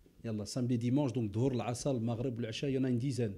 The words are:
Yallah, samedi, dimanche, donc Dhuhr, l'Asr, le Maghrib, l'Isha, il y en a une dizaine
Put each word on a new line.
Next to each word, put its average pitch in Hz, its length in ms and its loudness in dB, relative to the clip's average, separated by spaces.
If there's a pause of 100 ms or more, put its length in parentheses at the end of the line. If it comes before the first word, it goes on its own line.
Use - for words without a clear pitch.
(220)
Yallah, 107 220 -2
samedi, 123 320 0
dimanche, 120 380 2
donc 113 180 0
Dhuhr, 123 220 2
l'Asr, 120 400 -2
le 120 60 0
Maghrib, 117 400 -2
l'Isha, 117 280 -4
il 131 60 0
y 135 40 0
en 131 60 2
a 131 60 2
une 123 80 2
dizaine 117 400 0